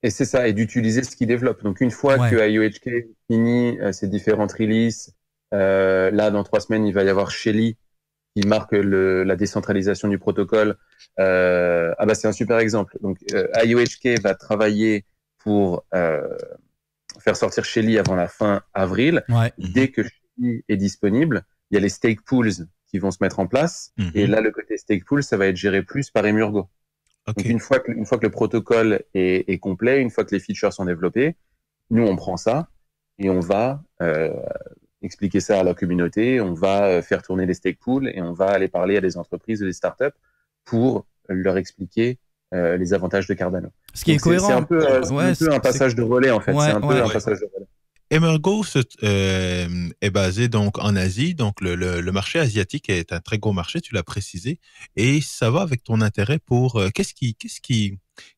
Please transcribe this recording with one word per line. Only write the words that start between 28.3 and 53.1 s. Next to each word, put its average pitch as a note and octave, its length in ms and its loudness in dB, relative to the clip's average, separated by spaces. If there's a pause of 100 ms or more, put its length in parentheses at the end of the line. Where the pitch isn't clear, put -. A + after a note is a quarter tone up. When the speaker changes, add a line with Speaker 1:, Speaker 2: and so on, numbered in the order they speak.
Speaker 1:
protocole A2 840 0
est, F#2 340 0
est F#2 120 -2
complet, A2+ 420 0
une B2 100 0
fois G#2+ 140 -2
que G2+ 100 -6
les F#2+ 60 0
features G2+ 320 -4
sont F#2+ 140 -6
développées, F2+ 500 -2 (540)
nous, A#2 120 4
on G2 140 2
prend F2+ 220 -6
ça C3+ 320 -2 (480)
et G2 100 0
on F#2 120 2
va, A2+ 440 -2 (160)
euh, D#2+ 320 0 (720)
expliquer G2 380 -4
ça G2 200 2
à - 40 2
la F2+ 100 2
communauté, F2+ 640 0
on F#2 140 -2
va, G2 320 2
euh, F2+ 160 2
faire F#2+ 200 -6
tourner F#2 220 -2
les F2+ 100 0
stake F2+ 240 -6
pools C3+ 300 -2
et F#2 140 -8
on E2+ 100 -6
va F2 140 0
aller F#2+ 220 2
parler F#2 280 0
à G2+ 60 2
des F2+ 160 -2
entreprises, G2 420 -8
des F#2+ 140 -4
startups B2+ 420 -4 (480)
pour A#2 420 0 (220)
leur F#2 300 0
expliquer, A2+ 600 -4 (360)
euh, F2 220 0
les F2+ 160 -2
avantages F#2+ 340 0
de G2+ 80 -2
Cardano. F2+ 340 -4 (260)
Speaker 2:
Ce - 100 -10
qui E3+ 60 2
Speaker 1:
Donc, D#3 60 6
Speaker 2:
est - 20 2
Speaker 1:
c'est, - 60 -4
Speaker 2:
cohérent. F3+ 240 4
Speaker 1:
c'est - 40 4
un B3 100 2
peu, D#3+ 240 2
euh, C3 160 4
c'est C3 100 -4
Speaker 2:
Ouais, C#3+ 120 0
Speaker 1:
un F#3 40 2
peu F3+ 60 2
Speaker 2:
c'est, D#3+ 200 2
Speaker 1:
un C3 60 2
passage C3+ 320 2
Speaker 2:
c'est A2+ 40 -2
Speaker 1:
de A#2+ 60 0
relais, B2+ 280 4
en A2 100 2
fait. - 120 -2
Speaker 2:
Ouais, D3 140 2
Speaker 1:
C'est D3+ 60 4
un G#2 80 2
peu D3 80 -2
Speaker 2:
ouais. C3 120 4
Speaker 1:
un A#2 60 2
Speaker 3:
Ouais. A2 60 0
Speaker 1:
passage G#2 280 -2
de G#2 140 -8
relais. G2 120 -12 (500)
Speaker 3:
Emergo E3 460 2
se, E3 160 -2 (260)
euh, F2+ 840 0 (140)
est G#2 80 0
basé G2 380 0
donc G#2 300 0
en G#2 180 0
Asie, G2 380 -2
donc A2 280 -4
le, F2+ 120 -2
le, F2 280 -4
le F2+ 100 -4
marché F#2+ 260 -4
asiatique A2+ 520 -2
est F2 200 -2